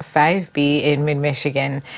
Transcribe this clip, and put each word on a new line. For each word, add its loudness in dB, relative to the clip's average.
five 0
B 2
in 2
mid-Michigan. -2